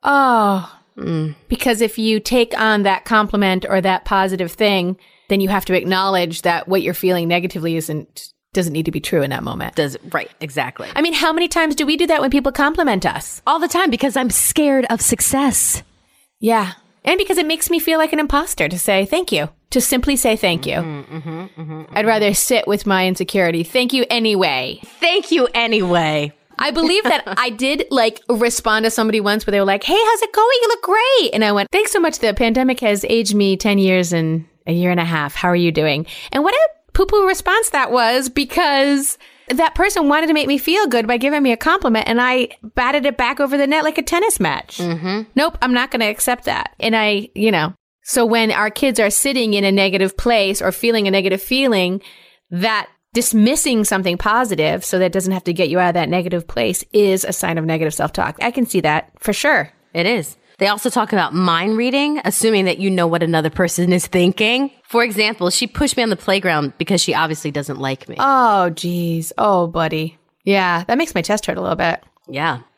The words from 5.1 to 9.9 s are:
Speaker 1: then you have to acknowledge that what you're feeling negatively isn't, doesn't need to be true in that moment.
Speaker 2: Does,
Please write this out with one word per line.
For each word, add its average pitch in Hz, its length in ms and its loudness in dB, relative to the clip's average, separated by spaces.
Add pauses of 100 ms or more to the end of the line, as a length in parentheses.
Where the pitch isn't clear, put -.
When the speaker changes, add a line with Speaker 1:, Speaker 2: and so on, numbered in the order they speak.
Speaker 1:
then 196 120 2
you 190 80 0
have 196 160 -2
to - 100 -2
acknowledge 185 680 0
that 170 240 -2
what 190 140 0
you're 175 120 -4
feeling 180 340 0
negatively 170 500 -2
isn't, - 520 -10 (240)
doesn't 170 200 0
need 156 120 -2
to 170 60 -2
be 147 80 -6
true 156 220 0
in 139 80 -2
that 131 140 -6
moment. - 320 -8
Speaker 2:
Does, 143 220 -4 (140)